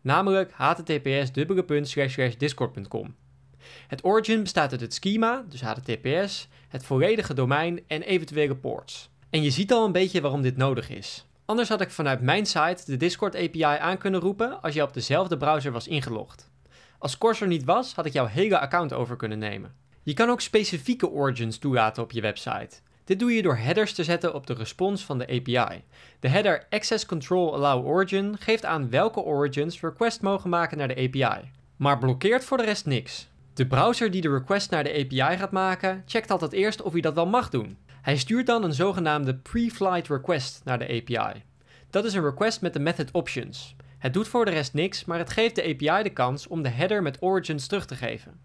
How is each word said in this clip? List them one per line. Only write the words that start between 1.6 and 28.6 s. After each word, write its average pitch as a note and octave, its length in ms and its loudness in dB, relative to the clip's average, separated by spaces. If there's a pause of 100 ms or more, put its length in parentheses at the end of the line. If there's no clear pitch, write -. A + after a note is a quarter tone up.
punt D3 260 0
slash C3+ 240 0
slash B2+ 220 0
discord C#3 360 -2
punt G2 160 -12
com. G#2 280 -8 (720)
Het C3+ 160 -10
origin G#3+ 380 4
bestaat D#3+ 300 0
uit B2+ 100 -4
het A#2 120 -8
schema, A3+ 560 0
dus B2+ 120 -14
H A2+ 100 -4
T C3 140 -8
T - 160 -4
P B2 60 -4 (180)
S, - 220 -10 (200)
het C3 180 -10
volledige E3 480 2
domein D3 540 2
en D#3 140 -4
eventuele D3+ 540 0
ports. - 540 -10 (200)
En D#3 140 2
je C#3+ 60 4
ziet F#3+ 220 2
al A3+ 140 6
een G3 60 2
beetje F3+ 300 2
waarom C#3 200 0
dit B2+ 160 0
nodig C3 320 0
is. - 380 -14 (180)
Anders A3+ 240 0
had G#3 120 0
ik F3+ 80 -2
vanuit C3+ 320 0
mijn F3 240 4
site E3 400 0
de C3+ 120 -4
Discord F3 380 0
A F3 140 -2
P - 60 -10
I D#3+ 60 0
aan D3+ 360 2
kunnen F#3+ 220 0
roepen G3+ 420 -2
als D#3 120 -4
je D3 100 2
op C#3 100 -2
dezelfde D#3+ 440 0
browser C#3+ 340 0
was A#2 160 -6
ingelogd. A#2+ 640 -6 (460)
Als - 200 -6
cors A3 240 2
er G3+ 60 0
niet E3 160 0
was, G#3 300 0
had E3 120 -4
ik C#3 80 -4
jouw C3 120 2
hele E3+ 340 2
account D3 340 0
over B2 220 -4
kunnen G#2+ 240 -6
nemen. G#2 360 -8 (280)
Je D3 100 -4
kan A#3 160 4
ook A#3+ 120 0
specifieke G3+ 680 0
origins B2 480 0
toelaten A#2 460 2
op - 80 -10
je A#2 100 -6
website. G#2+ 560 -4 (260)
Dit F#3+ 160 0
doe A#3+ 140 2
je A3+ 80 2
door D3 160 2
headers F3+ 360 0
te E3+ 100 -4
zetten E3+ 300 0
op C#3 140 -8
de A#2+ 60 -4
respons F#3 520 -4
van C3+ 120 -4
de B2 140 -4
A B2 100 0
P C3 60 -10
I. A#2+ 360 0 (360)
De C3 80 -2
header F#3 420 4
Access G#3+ 360 -2
Control E3 480 0
Allow C#3 320 2
Origin G3 540 0
geeft A3 260 0